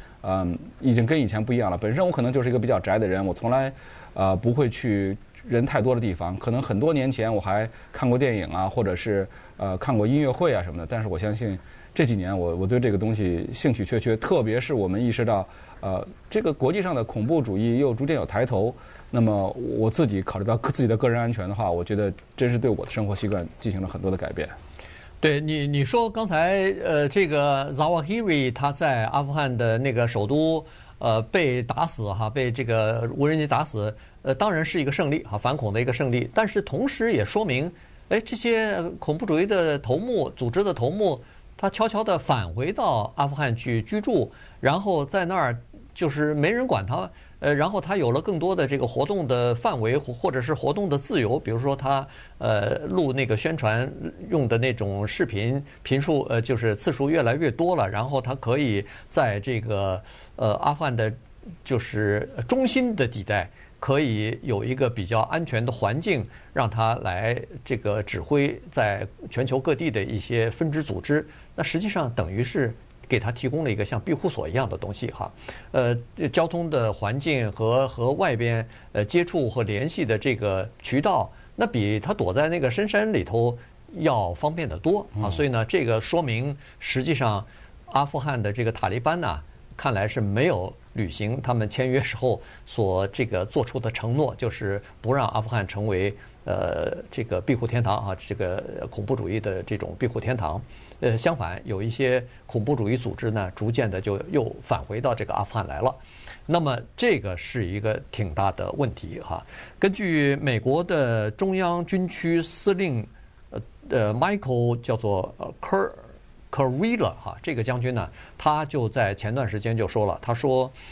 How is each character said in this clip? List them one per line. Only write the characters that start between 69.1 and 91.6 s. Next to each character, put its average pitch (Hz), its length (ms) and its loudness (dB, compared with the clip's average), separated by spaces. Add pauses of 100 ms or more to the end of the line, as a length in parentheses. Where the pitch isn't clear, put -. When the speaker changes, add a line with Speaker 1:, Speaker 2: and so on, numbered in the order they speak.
Speaker 2:
全 131 160 0
球 127 120 0
各 151 140 2
地 156 160 -2
的 107 140 0
一 107 160 -4
些 117 320 0
分 156 200 0
支 156 120 -2
组 90 180 -6
织。 151 260 0 (300)
那 170 60 0
实 165 160 -2
际 214 80 -2
上 156 260 -2
等 87 160 -2
于 101 140 0
是 120 320 0 (320)
给 - 100 2
他 104 140 -2
提 123 160 -4
供 147 160 -2
了 135 80 0
一 101 40 -2
个 104 100 -2
像 117 160 -2
庇 175 120 -2
护 156 160 0
所 - 160 -6
一 82 60 -6
样 123 160 0
的 90 80 -6
东 98 180 -6
西 - 180 -6
哈。 - 200 -8 (400)
呃， 123 240 2 (380)
交 165 120 4
通 170 240 -2
的 120 220 0
环 104 260 -2
境 139 360 0
和， 120 340 2
和 120 240 0
外 156 240 2
边， 117 320 0 (240)
呃， 104 140 0
接 175 180 4
触 156 260 0
和 117 140 0
联 107 240 0
系 170 160 -4
的 113 140 2
这 123 180 0
个 98 320 0 (120)
渠 - 200 0
道， 185 320 2 (240)
那 226 100 0
比 107 320 2
他 151 160 -2
躲 95 200 0
在 147 160 4
那 170 100 0
个 127 100 2
深 202 200 0
山 214 240 2
里 110 100 2
头 117 340 0 (360)
要 123 400 0
方 151 200 -2
便 165 140 -4
得 80 100 -6
多 175 220 2 (140)
啊。 104 100 -2
Speaker 1:
嗯。 101 80 0
Speaker 2:
所 113 140 0
以 - 20 4
呢， 117 160 2
这 139 220 2
个 113 160 2
说 165 200 0
明 131 320 -2 (240)
实 - 240 -2
际 147 140 2
上 110 300 0 (400)
阿 139 180 2
富 143 160 -4
汗 131 240 -2
的 104 80 0
这 113 140 -2
个 113 60 2
塔 98 180 -2
利 110 100 -2
班 151 220 2
呐， 85 180 -4 (380)
看 139 160 -2
来 95 120 2
是 110 140 -2
没 107 280 2
有 95 260 -2 (180)
履 104 180 -2
行 107 320 -4
他 123 120 0
们 107 160 0